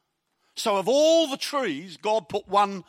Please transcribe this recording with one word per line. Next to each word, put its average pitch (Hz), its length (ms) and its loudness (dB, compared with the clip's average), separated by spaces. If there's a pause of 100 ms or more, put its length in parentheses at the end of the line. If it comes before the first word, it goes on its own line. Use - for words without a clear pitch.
(560)
So 208 200 -2
of 190 120 -2
all 311 380 4
the 269 100 -6
trees, 180 640 -6
God 214 300 -4
put 196 200 -8
one 196 400 0